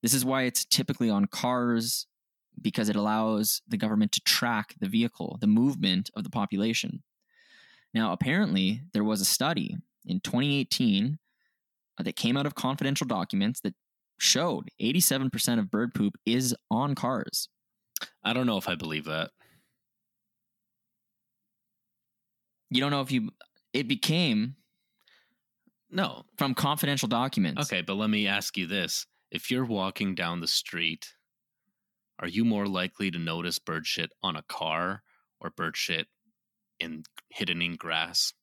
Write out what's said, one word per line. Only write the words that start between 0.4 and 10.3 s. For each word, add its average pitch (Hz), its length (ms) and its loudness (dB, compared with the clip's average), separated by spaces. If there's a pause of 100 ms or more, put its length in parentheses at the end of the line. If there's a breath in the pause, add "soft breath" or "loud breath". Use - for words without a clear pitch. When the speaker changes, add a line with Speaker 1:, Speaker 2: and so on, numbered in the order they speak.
Speaker 1:
it's 123 220 0
typically - 440 2
on 101 160 4
cars, 120 800 0 (520)
because 107 280 0
it 104 80 2
allows 107 720 2
the 113 100 -2
government 107 360 2
to - 80 0
track - 580 0
the 101 100 -2
vehicle, 113 520 0
the 104 60 4
movement 107 680 4
of 107 80 -6
the 101 60 -8
population. 107 760 -2 (920 soft breath)
Now, 113 200 0
apparently, 104 680 2 (120)
there 104 100 2
was 107 180 2
a 98 40 0
study 123 520 0 (280)
in 90 160 -2
twenty 139 360 2